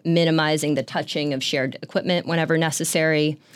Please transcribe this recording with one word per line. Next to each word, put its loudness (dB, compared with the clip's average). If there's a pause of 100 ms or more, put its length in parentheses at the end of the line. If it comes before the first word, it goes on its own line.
minimizing 2
the 0
touching -4
of -4
shared -2
equipment -2
whenever 0
necessary. 0 (180)